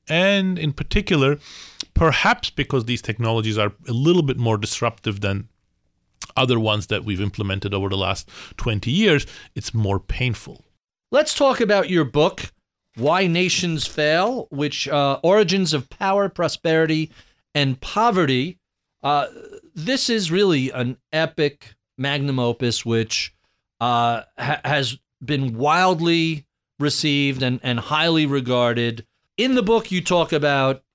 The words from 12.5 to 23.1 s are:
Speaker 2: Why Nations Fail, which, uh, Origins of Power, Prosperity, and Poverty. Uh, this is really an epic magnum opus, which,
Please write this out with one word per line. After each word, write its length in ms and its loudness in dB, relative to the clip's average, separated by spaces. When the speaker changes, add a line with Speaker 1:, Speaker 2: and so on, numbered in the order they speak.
Speaker 2:
Why 320 2
Nations 580 0
Fail, 640 0
which, 380 -4
uh, 360 0
Origins 500 4
of 160 -4
Power, 400 0
Prosperity, 800 0
and 280 0
Poverty. 800 0
Uh, 240 0
this 340 -2
is 220 0
really 380 2
an 280 -4
epic 640 -2
magnum 420 -2
opus, 460 -2
which, 480 -2